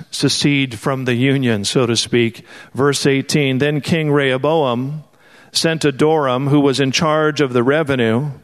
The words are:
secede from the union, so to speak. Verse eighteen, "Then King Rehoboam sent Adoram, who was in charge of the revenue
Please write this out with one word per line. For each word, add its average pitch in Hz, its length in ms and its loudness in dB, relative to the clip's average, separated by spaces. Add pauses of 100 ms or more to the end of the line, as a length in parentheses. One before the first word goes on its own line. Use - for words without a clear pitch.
(100)
secede 139 640 -2
from 131 280 -4
the 123 100 -2
union, 127 500 0
so 127 220 0
to 113 100 0
speak. 117 480 -2 (300)
Verse 139 320 0
eighteen, 135 520 0
"Then 147 220 0
King 156 300 -2
Rehoboam 143 960 0 (480)
sent 160 300 -2
Adoram, 139 680 0
who 143 100 4
was 139 220 2
in 135 100 2
charge 151 500 0
of 131 120 0
the 123 100 2
revenue 135 680 0 (120)